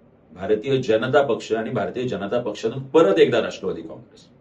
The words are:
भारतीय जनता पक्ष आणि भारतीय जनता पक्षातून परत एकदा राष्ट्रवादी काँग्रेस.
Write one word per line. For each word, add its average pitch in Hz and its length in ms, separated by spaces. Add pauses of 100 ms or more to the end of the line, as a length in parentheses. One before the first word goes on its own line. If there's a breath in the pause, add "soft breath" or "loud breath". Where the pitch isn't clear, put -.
(340)
भारतीय 107 480
जनता 127 400
पक्ष 110 320
आणि 110 160
भारतीय 104 340
जनता 113 360
पक्षातून 120 440
परत 170 360
एकदा 120 220
राष्ट्रवादी 85 400
काँग्रेस. - 440 (160)